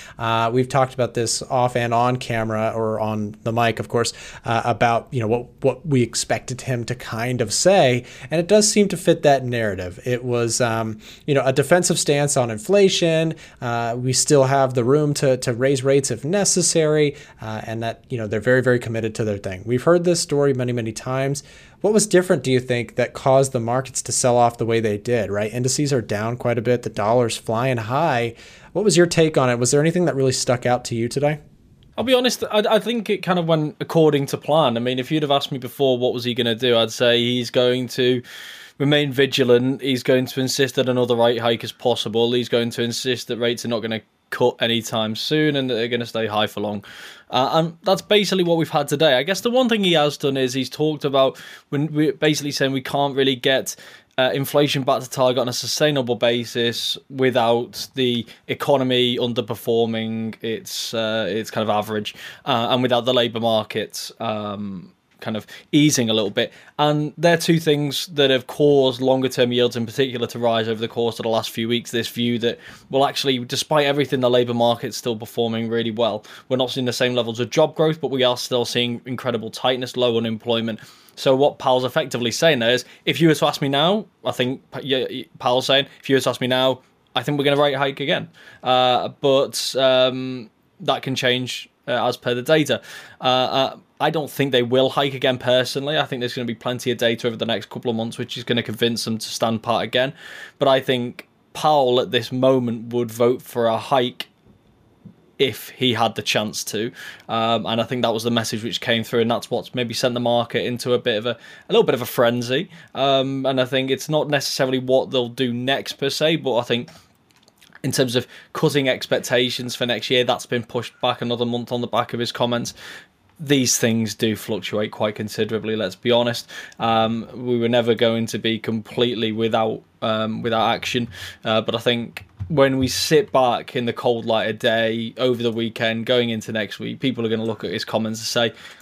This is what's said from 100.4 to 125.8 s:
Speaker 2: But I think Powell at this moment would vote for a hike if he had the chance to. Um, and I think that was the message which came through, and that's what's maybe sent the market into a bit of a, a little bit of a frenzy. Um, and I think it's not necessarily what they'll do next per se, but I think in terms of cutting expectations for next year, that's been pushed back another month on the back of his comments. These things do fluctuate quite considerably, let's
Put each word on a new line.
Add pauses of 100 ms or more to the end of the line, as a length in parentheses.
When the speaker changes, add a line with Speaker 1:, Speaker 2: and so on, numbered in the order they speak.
Speaker 2:
But
I
think (260)
Powell
at
this
moment
would
vote
for
a
hike (1120)
if
he
had
the
chance
to. (380)
Um,
and
I
think
that
was
the
message
which
came
through,
and
that's
what's
maybe
sent
the
market
into
a
bit
of
a,
a
little
bit
of
a
frenzy. (240)
Um,
and
I
think
it's
not
necessarily
what
they'll
do
next
per
se,
but
I
think (960)
in
terms
of (260)
cutting
expectations
for
next
year,
that's
been
pushed
back
another
month
on
the
back
of
his
comments. (640)
These
things
do
fluctuate
quite
considerably,
let's